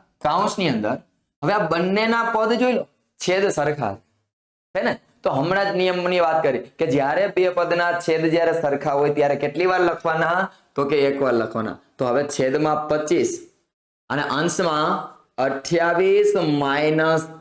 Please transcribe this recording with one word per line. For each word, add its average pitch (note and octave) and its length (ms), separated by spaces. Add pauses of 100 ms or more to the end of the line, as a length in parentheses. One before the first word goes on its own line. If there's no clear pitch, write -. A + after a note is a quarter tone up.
(240)
કૌંસની F3+ 460
અંદર A2+ 280 (460)
હવે E3 100
આ G#3 140
બંનેના G3+ 560 (100)
પદ A3 200
જોઈ B3 200
લો, - 140 (320)
છેદ F#3+ 280
સરખા D3 460 (840)
છે F#3+ 60
ને? A#3 180 (240)
તો F#3+ 60
હમણાં E3+ 360
જ G3 100
નિયમની F3+ 440
વાત D#3+ 240
કરી C3 160
કે - 260
જ્યારે C#3+ 420
બે F#3 220
પદના F3 500
છેદ D#3+ 260
જ્યારે E3 360
સરખા C#3+ 300
હોય C#3+ 220
ત્યારે C#3+ 220
કેટલી D3 300
વાર F#3 140
લખવાના? E3+ 680 (260)
તો C#3 100
કે D3 120 (100)
એક C#3 140
વાર C3 120
લખવાના. A2 420 (220)
તો C3+ 80
હવે B2 180
છેદમાં D3+ 640
પચીસ D3+ 440 (800)
અને C#3 120
અંશમાં D#3 680 (500)
અઠ્યાવીસ E3+ 1000
માઇનસ D#3 920 (140)